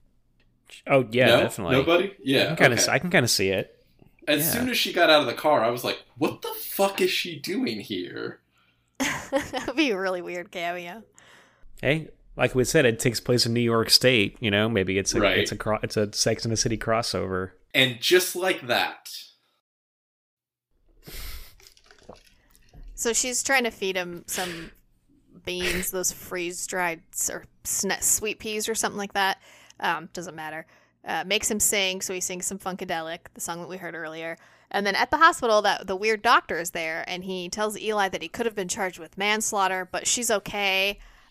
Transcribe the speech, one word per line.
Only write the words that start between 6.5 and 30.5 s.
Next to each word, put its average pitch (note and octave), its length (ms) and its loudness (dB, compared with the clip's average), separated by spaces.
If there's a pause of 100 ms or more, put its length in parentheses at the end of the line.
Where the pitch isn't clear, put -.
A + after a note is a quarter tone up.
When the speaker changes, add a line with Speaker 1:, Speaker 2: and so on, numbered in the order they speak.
Speaker 2:
fuck G3 400 0
is F#3 120 4
she E3 280 -4
doing F3 420 -4
here?" F2+ 600 -8 (300)
Speaker 3:
<laughs> - 280 -14
That C#4 680 -4
would B3+ 80 -4
be C#4 160 2
a F#3 80 -2
really F#3 240 -2
weird F3 280 -10
cameo. F3 520 -8 (760)
Speaker 1:
Hey, D3+ 280 0 (280)
like B2+ 200 2
we B2+ 80 4
said, D3 220 4
it A2+ 140 4
takes A#2 200 0
place B2 260 2
in A#2 80 0
New A#2+ 60 2
York A2+ 320 2
State, B2 480 4
you A2+ 100 0
know? G#2 180 4
Maybe F#2+ 300 2
it's F#2+ 160 0
a, - 60 2
Speaker 2:
Right. F#2+ 180 4
Speaker 1:
it's G#2 140 2
a G#2+ 40 -6
cro-, G#2+ 280 -2
it's - 120 -4
a G#2 180 0
Sex A2+ 300 0
and A2+ 80 -2
the A2 60 0
City A#2 200 0
crossover. F#2+ 760 -2 (240)
Speaker 2:
And B2 260 2
just F3+ 340 4
like F3+ 300 -2
that. G#2+ 440 -2 (3750)
Speaker 3:
So A#3 180 -2
she's B3 300 -2
trying C4 220 2
to A3 60 -2
feed F#3+ 260 -4
him F3 300 -6
some E3+ 440 -6 (760)
beans, F3+ 460 -2
those F#3 200 -2
freeze-dried F3+ 880 -6 (120)
s-, - 160 -4
or - 160 -8 (180)
sn-, - 380 -2
sweet - 380 0
peas G#3+ 300 -4
or A3 60 -2
something G#3+ 220 -2
like G3+ 160 -8
that. G3 260 0 (400)
Um, E3 340 -4
doesn't E3+ 220 -12
matter. D#3 300 -10 (400)